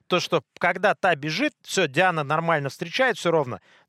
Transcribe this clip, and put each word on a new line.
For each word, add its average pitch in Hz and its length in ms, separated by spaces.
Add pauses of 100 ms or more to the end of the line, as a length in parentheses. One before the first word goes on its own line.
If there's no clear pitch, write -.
то, 180 120
что 156 220 (160)
когда 180 380
та 175 200
бежит, 156 380 (100)
всё, 185 240
Диана 160 360
нормально 156 460
встречает, 196 480
всё 175 120
ровно, 131 300 (300)